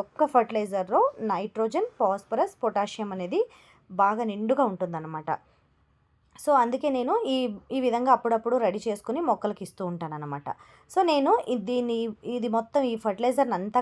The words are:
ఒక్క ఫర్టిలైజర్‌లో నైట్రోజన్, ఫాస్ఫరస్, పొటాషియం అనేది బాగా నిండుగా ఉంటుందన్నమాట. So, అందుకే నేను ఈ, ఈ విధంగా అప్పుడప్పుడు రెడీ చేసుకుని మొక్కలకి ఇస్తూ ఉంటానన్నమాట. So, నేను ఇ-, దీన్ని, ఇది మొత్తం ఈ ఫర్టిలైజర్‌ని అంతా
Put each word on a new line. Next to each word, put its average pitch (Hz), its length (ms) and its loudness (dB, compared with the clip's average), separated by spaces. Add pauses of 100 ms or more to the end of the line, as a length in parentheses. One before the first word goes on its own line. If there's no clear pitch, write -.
ఒక్క - 200 0 (100)
ఫర్టిలైజర్‌లో 214 680 2 (320)
నైట్రోజన్, 220 560 -2 (100)
ఫాస్ఫరస్, 226 640 0
పొటాషియం 208 540 -2
అనేది 185 240 -2 (480)
బాగా 202 420 2
నిండుగా 226 400 2
ఉంటుందన్నమాట. 160 580 -6 (1160)
So, 302 60 4 (120)
అందుకే 254 320 -2
నేను 254 180 0 (200)
ఈ, 262 40 2 (380)
ఈ - 100 -2
విధంగా 240 300 2
అప్పుడప్పుడు 226 480 0
రెడీ 202 240 0
చేసుకుని 226 400 -4
మొక్కలకి 208 400 -2
ఇస్తూ - 240 -12
ఉంటానన్నమాట. 151 560 -8 (460)
So, 370 60 2 (120)
నేను 285 200 4 (220)
ఇ-, 247 40 0 (120)
దీన్ని, 240 260 -2 (400)
ఇది 226 220 -4
మొత్తం 226 320 0
ఈ - 20 0 (140)
ఫర్టిలైజర్‌ని 233 540 0
అంతా 208 220 0